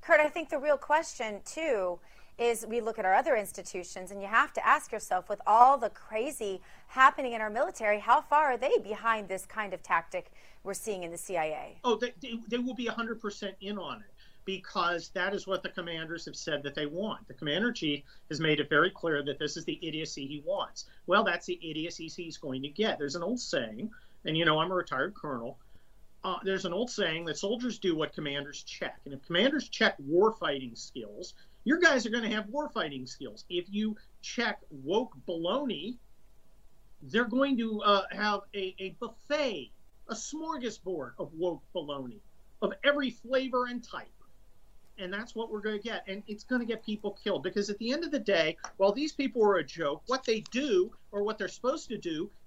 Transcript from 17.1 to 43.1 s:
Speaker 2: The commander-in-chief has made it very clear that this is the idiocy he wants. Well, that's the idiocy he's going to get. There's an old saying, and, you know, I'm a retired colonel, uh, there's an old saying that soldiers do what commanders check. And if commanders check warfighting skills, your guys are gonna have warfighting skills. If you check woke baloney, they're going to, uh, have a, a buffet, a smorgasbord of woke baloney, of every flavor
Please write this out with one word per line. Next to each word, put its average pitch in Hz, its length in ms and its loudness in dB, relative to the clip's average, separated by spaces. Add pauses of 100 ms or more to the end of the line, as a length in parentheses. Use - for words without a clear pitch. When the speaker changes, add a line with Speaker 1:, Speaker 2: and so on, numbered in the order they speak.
Speaker 2:
The - 80 -16
commander-in-chief 160 680 -2 (260)
has 147 100 -6
made 151 200 4
it 147 100 0
very 156 200 6
clear 156 340 -2
that 139 160 -4
this 151 180 -4
is 165 80 -8
the - 160 -6
idiocy 156 440 -8
he 147 200 -10
wants. 180 400 -4 (220)
Well, 202 160 4
that's 175 220 -2
the 175 160 -6
idiocy 160 460 -8
he's 170 300 -12
going 131 260 -6
to 147 60 -6
get. 202 280 -2
There's 143 180 -4
an 170 80 -4
old 233 160 -2
saying, 123 520 -4 (340)
and, 156 100 -2
you 165 100 4
know, 156 140 6
I'm 170 120 0
a 185 40 0
retired 170 380 -2
colonel, 127 460 -8 (640)
uh, 185 200 -2
there's 190 220 -2
an 170 80 -2
old 233 160 0
saying 165 360 -2
that 156 120 -4
soldiers 233 400 -2
do 175 180 0
what 156 180 -2
commanders 143 500 -6
check. - 400 -8
And 143 100 -12
if 135 100 -12
commanders 247 440 2
check - 300 2 (120)
warfighting 151 680 2
skills, 110 560 -12 (320)
your 302 140 4
guys 285 260 6
are 233 40 -2
gonna 226 200 0
have 214 160 -2
warfighting 196 600 -6
skills. 113 420 -12
If 175 200 -4
you 214 280 -2 (240)
check 226 380 -2 (100)
woke 156 440 -2 (140)
baloney, 190 680 -2 (1040)
they're 156 240 2
going 262 320 2
to, 220 240 -2
uh, 202 300 6
have 202 300 0 (140)
a, 190 240 -4
a 190 220 -8
buffet, 233 720 -2 (360)
a 226 60 -4
smorgasbord 247 1040 -6
of 156 140 -8
woke 165 300 -2 (120)
baloney, 139 440 -6 (420)
of 208 100 0 (140)
every 285 240 4
flavor 254 560 0